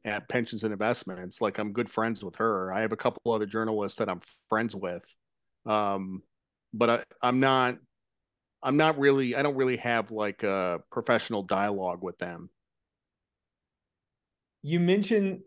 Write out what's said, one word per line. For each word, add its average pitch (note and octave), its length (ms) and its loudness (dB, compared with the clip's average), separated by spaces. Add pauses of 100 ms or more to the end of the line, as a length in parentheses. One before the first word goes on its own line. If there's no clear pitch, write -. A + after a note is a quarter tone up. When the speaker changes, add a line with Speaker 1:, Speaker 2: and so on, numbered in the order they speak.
Speaker 1:
at G#2 240 -6
Pensions A#2 360 -2
and G#2+ 80 -2
Investments. F#2+ 680 -4
Like, G#2 180 0
I'm G#2 140 -4
good A2 160 -4
friends A2+ 360 -4
with F2+ 120 -10
her. G2 360 0
I G2 80 -2
have A2 120 -2
a A2 40 -4
couple - 360 -2
other G#2+ 140 0
journalists G#2+ 520 -2
that G#2+ 100 0
I'm F2+ 120 -4 (280)
friends A2 260 0
with. F2+ 300 -6 (600)
Um, G2 580 -2 (520)
but A2+ 160 4
I, A#2 140 2 (180)
I'm B2 160 2
not, C3 400 4 (840)
I'm C#3 140 2
not D#3 220 4
really, C#3 380 4
I C#3 60 0
don't C#3+ 140 0
really B2+ 220 2
have, A#2 320 0
like, G#2+ 320 -2
a F#2 380 0 (100)
professional A2+ 540 0
dialogue F#2+ 580 -2
with F2+ 160 -8
them. F2 320 -10 (2000)
Speaker 2:
You E3 180 0
mentioned F#3+ 680 2